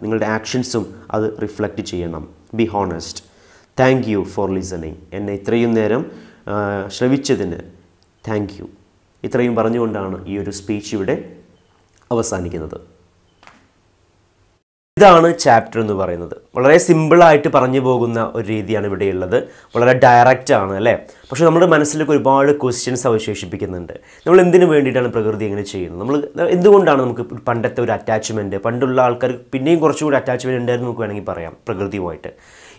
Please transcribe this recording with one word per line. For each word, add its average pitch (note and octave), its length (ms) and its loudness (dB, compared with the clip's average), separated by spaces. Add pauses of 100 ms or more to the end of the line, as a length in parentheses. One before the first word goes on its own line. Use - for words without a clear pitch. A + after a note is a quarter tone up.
നിങ്ങളുടെ G#2+ 240 -2
ആക്ഷൻസും A2+ 680 -4 (160)
അത് A2 300 -4
റിഫ്ലക്റ്റ് G#2 400 -8
ചെയ്യണം. E2+ 460 -10 (280)
"Be A2+ 100 0
honest. - 580 -6 (580)
Thank C3 240 2 (100)
you G2 60 0
for F#2+ 300 -4
listening." F2+ 420 -8 (200)
എന്നെ G2+ 200 -8
ഇത്രയും A2+ 400 -2
നേരം, A2+ 320 0 (420)
ആ, G2+ 400 -6
ശ്രവിച്ചതിന് B2+ 680 -2 (720)
thank G#2 180 -4 (100)
you. - 80 -16 (560)
ഇത്രയും A#2+ 320 -2
പറഞ്ഞുകൊണ്ടാണ് G#2+ 720 -4
ഈ G2 100 -8
ഒരു G2+ 140 -8
സ്പീച്ച് G#2 440 -8
ഇവിടെ G2 340 -4 (840)
അവസാനിക്കുന്നത്. F2+ 840 -6 (2000)
ഇതാണ് E3+ 420 8
ചാപ്റ്റർ A2+ 420 2
എന്ന് G#2+ 120 -2
പറയുന്നത്. F2 440 -6 (180)
വളരെ C#3 220 6
സിമ്പിളായിട്ട് D#3+ 720 6
പറഞ്ഞു C3 320 2
പോകുന്ന A#2 540 0
ഒരു A2 140 -6
രീതിയാണ് G#2 400 -4
ഇവിടെയുള്ളത്. F#2+ 560 -2 (320)
വളരെ B2 280 4
ഡയറക്റ്റ് B2 500 6
ആണ് G2 200 0
അല്ലേ? G#2 240 0 (340)
പക്ഷേ D#3+ 140 0
നമ്മുടെ E3 200 6
മനസ്സിലൊക്കെ D3+ 480 2
ഒരുപാട് C#3 480 2
ക്വസ്റ്റ്യൻസ് B2 460 -2
അവശേഷിപ്പിക്കുന്നുണ്ട്. G2 840 -6
നമ്മൾ - 480 2
എന്തിനു F3+ 240 6
വേണ്ടിയിട്ടാണ് C3 420 2
പ്രകൃതി G#2+ 380 -2
ഇങ്ങനെ G2+ 160 -4
ചെയ്യുന്നത്? F2+ 380 -8
നമ്മൾ C#3+ 240 -2 (180)
എന്തുകൊണ്ടാണ് F3 600 4
നമുക്ക് A#2+ 200 -4
പണ്ടത്തെ A#2 600 -4
ഒരു A2+ 100 -2
അറ്റാച്ച്മെന്റ്, G#2+ 640 -4
പണ്ടുള്ള B2 460 -2
ആൾക്കാർക്ക് B2 380 0 (120)
പിന്നെയും D3 280 0
കുറച്ചുകൂടി D3+ 360 0
അറ്റാച്ച്മെന്റ് B2+ 460 -4
ഉണ്ടായിരുന്നു A#2+ 260 -2
നമുക്ക് A2+ 140 -8
വേണമെങ്കിൽ G2+ 220 -8
പറയാം F2 340 -10 (100)
പ്രകൃതിയുമായിട്ട്. F#2+ 640 -8 (460)